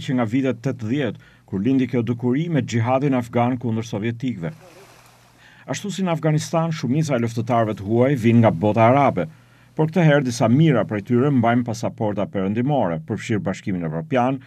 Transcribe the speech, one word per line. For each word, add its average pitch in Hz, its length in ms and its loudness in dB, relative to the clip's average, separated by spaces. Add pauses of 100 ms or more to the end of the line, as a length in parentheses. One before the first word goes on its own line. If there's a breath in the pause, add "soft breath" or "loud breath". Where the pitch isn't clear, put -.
që 135 140 -2
nga 120 100 0
vitet 127 320 0
tetëdhjetë, 120 680 -4 (200 soft breath)
kur 95 160 -4
lindi 131 240 2
kjo 120 180 -2
dukuri 123 460 -2
me 143 80 2
xhihadin 127 560 0
afgan 120 420 0
kundër 113 300 -4
sovjetikëve. 113 600 -6 (1200 loud breath)
Ashtu 202 180 -8
si 190 140 -4
në 175 80 0
Afganistan, 160 580 0
shumica 147 460 -2
e 117 80 0
luftëtarëve 117 540 -2
të 101 80 -10
huaj 120 260 2 (140)
vijnë 117 180 6
nga 104 80 8
bota 104 380 2
arabe, 117 340 2 (500 loud breath)
por 156 140 0
këtë 170 160 0
herë 147 240 4
disa 117 240 0
mijëra 135 340 4
prej 104 220 -6
tyre 127 240 2
mbajnë 120 340 2
pasaporta 104 600 -4
perëndimore, 101 800 -2
përfshirë 104 400 -4
Bashkimin 92 400 -6
Evropian, 120 580 -2